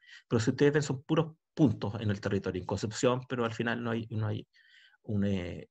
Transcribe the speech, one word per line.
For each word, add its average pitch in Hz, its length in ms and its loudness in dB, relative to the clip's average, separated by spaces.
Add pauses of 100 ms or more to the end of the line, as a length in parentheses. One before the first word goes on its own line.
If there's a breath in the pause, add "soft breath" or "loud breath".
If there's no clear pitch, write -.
(280 loud breath)
pero 120 100 4
si 113 120 0
ustedes 143 220 4
ven, 147 120 2
son 131 180 -4
puros 160 320 0 (180)
puntos 107 480 2
en 107 100 0
el 98 100 -2
territorio, 95 420 -2
en 87 40 -12
Concepción, 123 640 0
pero 120 160 -2
al 113 80 -2
final 117 300 -2
no 117 80 -4
hay, 117 180 -4
no 110 200 -2
hay 107 180 -6 (560 soft breath)
un, 101 220 -2
eh, 87 460 -4